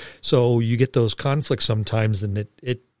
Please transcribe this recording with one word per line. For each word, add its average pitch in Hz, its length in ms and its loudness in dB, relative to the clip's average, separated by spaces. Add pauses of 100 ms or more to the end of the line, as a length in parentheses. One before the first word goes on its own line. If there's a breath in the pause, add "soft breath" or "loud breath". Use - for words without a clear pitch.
(200 loud breath)
So 123 400 2
you 117 160 0
get 127 160 2
those 117 220 2
conflicts 139 500 -2
sometimes, 107 580 0
and 101 140 -4
it, 104 140 -8 (120)
it 127 200 -6 (180)